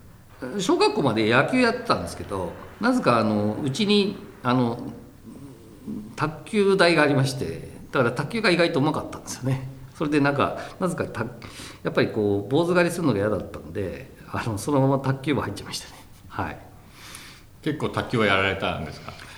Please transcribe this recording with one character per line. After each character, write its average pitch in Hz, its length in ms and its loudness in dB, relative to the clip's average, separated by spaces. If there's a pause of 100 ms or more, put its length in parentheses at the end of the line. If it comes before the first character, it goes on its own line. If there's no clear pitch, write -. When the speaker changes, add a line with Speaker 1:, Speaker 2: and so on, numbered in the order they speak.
(580)
Speaker 1:
小 302 200 2
学 415 160 4
校 214 100 0
ま 123 100 2
で 107 180 4
野 131 180 4
球 254 100 2
や 240 120 4
っ - 40 -2
て - 80 -8
た - 120 0
ん 92 80 -4
で - 60 -8
す - 80 -12
け 90 60 -10
ど、 92 280 -6 (300)
な 233 100 2
ぜ 247 100 2
か、 120 180 4
あ 110 40 2
の、 107 400 2
う 143 60 0
ち 196 160 0
に、 202 320 2 (260)
あ 123 100 2
の、 120 260 2 (1400)
卓 - 300 -6
球 196 320 4
台 170 180 8
が 151 80 8
あ 147 40 6
り 139 80 4
ま 131 100 4
し - 100 -2
て、 82 340 -6 (220)
だ 151 80 2
か 117 100 6
ら - 20 0
卓 143 200 -4
球 226 100 -2
が 196 80 4
意 175 80 4
外 170 160 2
と 143 60 2
う - 20 4
ま 151 100 4
か 127 100 -2
っ - 80 -10
た - 100 -12
ん - 20 -16
で - 60 -14
す - 100 -10
よ - 60 -10
ね。 135 260 -2 (260)
そ 160 100 -2
れ 147 40 0
で、 151 100 4
な 143 120 4
ん 135 40 0
か、 98 220 2 (220)
な 185 80 0
ぜ - 80 -2
か 98 100 -2
た-、 - 200 -6 (580)
や - 80 -2
っ - 20 -10
ぱ 156 80 2
り 107 80 4
こ 101 380 2
う、 - 20 -12
坊 156 160 4
主 175 80 2
狩 175 140 6
り 170 60 -2
す 180 80 -4
る 160 60 2
の 120 60 4
が 98 60 2
嫌 104 100 2
だ 101 80 0
っ - 140 -8
た - 80 -12
ん - 140 -14
で、 80 380 -6 (200)
あ 95 140 -4
の、 107 120 -2
そ 147 140 -4
の 139 80 4
ま 135 80 6
ま 135 120 4
卓 135 240 -2
球 147 120 2
部 104 60 0
入 104 100 -4
っ - 20 -8
ち - 80 -10
ゃ - 40 -14
い - 20 -14
ま - 60 -12
し - 80 -8
た - 80 -16
ね。 - 160 -20 (240)
は 80 220 -6
い。 - 80 -12 (1000)
Speaker 2:
結 143 160 -4
構 110 120 -2
卓 - 220 -4
球 123 80 0
は 110 60 4
や 98 120 6
ら 98 120 2
れ 95 60 0
た 90 240 -2
ん 82 60 -6
で 78 80 -12
す - 80 -16
か？ - 100 -14 (260)